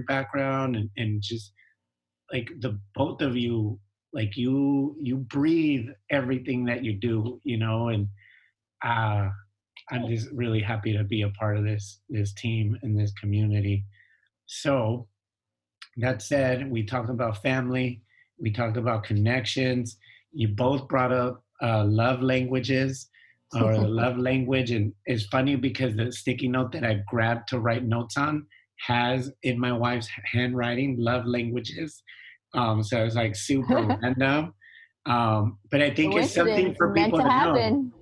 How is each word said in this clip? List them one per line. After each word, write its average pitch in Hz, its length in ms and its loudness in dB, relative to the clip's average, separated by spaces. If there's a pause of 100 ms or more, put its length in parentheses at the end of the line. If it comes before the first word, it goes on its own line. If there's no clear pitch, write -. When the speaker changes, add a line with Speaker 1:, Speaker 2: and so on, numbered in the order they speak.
Speaker 1:
background 135 680 -2
and, 104 220 -2
and 107 240 -2
just, 113 320 -8 (800)
like, 117 160 -4 (120)
the 101 180 -4 (160)
both 143 260 -2
of 127 160 0
you, 113 420 0 (320)
like, 107 240 -4
you, 139 640 2
you 131 180 -4
breathe 143 680 0 (220)
everything 127 560 -2
that 120 180 -2
you 110 160 -2
do, 113 440 -2
you 117 140 -2
know, 113 320 0
and, 104 180 0 (760)
uh, 110 460 0 (600)
I'm 120 160 -4
just 113 240 -4
really 117 300 -2
happy 104 360 -2
to 107 60 0
be 104 180 -2
a 101 80 0
part 104 280 -2
of 104 60 0
this, 104 460 -4
this 101 240 -2
team 113 480 -2
and 107 180 0
this 104 200 0
community. 101 680 0 (640)
So 123 600 -2 (880)
that 127 240 -2
said, 135 500 0
we 113 140 -2
talked 120 240 -4
about 117 320 -2
family, 127 600 0 (380)
we 113 120 0
talked 113 260 0
about 113 260 0
connections. 123 960 0 (340)
You 113 160 0
both 127 400 0
brought 127 240 2
up, 123 320 -2 (180)
uh, 113 220 2
love 117 380 4
languages 131 880 0 (440)
or 113 240 4
the 104 100 4
Speaker 2:
<laughs> - 0 -
Speaker 1:
love 120 300 2
language. 127 540 2
And 104 220 0 (120)
it's 110 200 -2
funny 135 300 2
because 123 400 0
the 113 160 0
sticky 123 360 -4
note 127 240 0
that 156 140 -6
I 107 220 0
grabbed 117 420 0
to 127 100 -2
write 117 240 0
notes 120 340 -2
on 151 300 0 (400)
has 123 440 0 (120)
in 123 160 0
my 123 140 0
wife's 120 360 -2 (140)
handwriting, 123 760 -2
love 117 280 0
languages. 120 760 -4 (520)
Um, 110 280 2
so 110 220 0
it's, 113 120 0
like, 113 200 0
super 135 500 2 (120)
Speaker 2:
<laughs> - 40 -8
Speaker 1:
random. 135 520 2 (520)
Um, 110 540 2 (100)
but 143 120 4
I 143 120 2
think 156 220 2
it's - 180 2
something 175 200 4
Speaker 2:
Coincidence, 185 240 2
Speaker 1:
for 196 160 2
Speaker 2:
meant 214 180 4
Speaker 1:
people 170 80 2
Speaker 2:
to 269 60 4
Speaker 1:
to - 40 4
know. 285 240 4
Speaker 2:
happen. 247 480 2